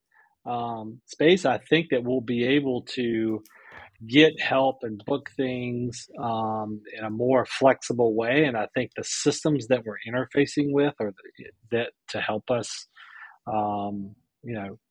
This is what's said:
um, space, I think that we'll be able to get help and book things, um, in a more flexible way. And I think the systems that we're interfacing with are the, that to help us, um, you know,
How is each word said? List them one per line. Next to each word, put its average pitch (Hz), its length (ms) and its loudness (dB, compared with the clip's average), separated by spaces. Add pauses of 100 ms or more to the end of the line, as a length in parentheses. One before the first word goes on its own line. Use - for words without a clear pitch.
(460)
um, 117 600 -8
space, 170 400 4
I 123 120 2
think 165 340 0
that 123 120 0
we'll 123 180 0
be 120 240 -2
able 131 380 0 (100)
to 113 500 -2 (640)
get 151 340 6
help 135 440 0
and 107 220 -8
book 139 300 -4
things, 123 720 -4 (140)
um, 110 600 -4 (160)
in 110 60 -8
a 110 60 -6
more 123 360 2
flexible 120 680 2
way. 120 300 2
And 131 120 0
I 104 180 -2
think 123 220 -2
the 117 100 -8
systems 143 640 0
that 120 180 2
we're 104 100 -8 (120)
interfacing 139 640 0
with 143 260 2
are 104 140 -2
the, - 320 -20 (260)
that 117 200 0 (180)
to 107 100 -6
help 110 320 -4
us, - 360 -4 (600)
um, 104 680 -4 (300)
you 120 100 -10
know, 98 240 -10 (120)